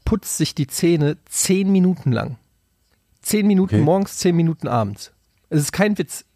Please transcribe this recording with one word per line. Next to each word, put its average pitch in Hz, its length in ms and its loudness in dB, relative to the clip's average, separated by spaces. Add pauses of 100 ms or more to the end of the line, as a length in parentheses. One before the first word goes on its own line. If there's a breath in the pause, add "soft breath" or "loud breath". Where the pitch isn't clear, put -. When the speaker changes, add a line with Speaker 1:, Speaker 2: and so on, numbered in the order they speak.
Speaker 1:
putzt - 320 -2
sich - 180 -4
die 143 120 -2
Zähne 160 580 0
zehn 190 460 0
Minuten 180 400 2
lang. - 260 -4 (840)
Zehn 214 260 0
Minuten 196 280 2
Speaker 2:
Okay. 170 80 4
Speaker 1:
morgens, 190 340 0
zehn 175 180 2
Minuten 165 320 0
abends. 107 440 -4 (380)
Es 156 120 0
ist 143 100 -4
kein 208 260 0
Witz. - 280 -8 (100)